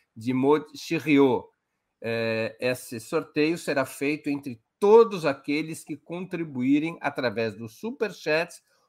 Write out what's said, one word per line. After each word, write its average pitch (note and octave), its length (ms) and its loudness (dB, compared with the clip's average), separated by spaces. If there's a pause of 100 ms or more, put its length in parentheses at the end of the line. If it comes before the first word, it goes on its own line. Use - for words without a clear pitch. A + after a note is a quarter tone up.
(140)
de A#2 180 -4
Maud C#3+ 340 4 (100)
Chiriot. C#3 720 2 (540)
É, A2+ 580 -4
esse B2 400 -4
sorteio D#3 580 -2
será C3+ 260 -2
feito D3 460 -4
entre C#3 320 -8 (160)
todos G3+ 480 6
aqueles D3+ 580 -4
que D3+ 120 -10
contribuírem E3 1040 -2
através A2+ 540 -2
do A2+ 140 -14
Super A3 440 -6
Chat E3 500 -4 (260)